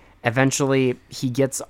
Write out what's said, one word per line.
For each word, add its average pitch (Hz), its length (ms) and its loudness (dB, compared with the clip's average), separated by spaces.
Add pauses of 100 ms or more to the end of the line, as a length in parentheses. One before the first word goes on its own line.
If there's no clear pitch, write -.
(240)
Eventually, 131 720 2 (120)
he - 220 -4
gets 131 400 0